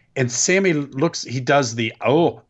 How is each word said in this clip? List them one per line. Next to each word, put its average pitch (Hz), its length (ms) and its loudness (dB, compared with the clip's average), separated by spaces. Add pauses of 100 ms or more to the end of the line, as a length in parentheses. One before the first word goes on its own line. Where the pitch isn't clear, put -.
(160)
And 123 160 0
Sami 185 420 2
looks, 143 500 -4
he 123 160 -8
does 135 340 2
the, 117 180 -4 (100)
"Oh, 147 480 2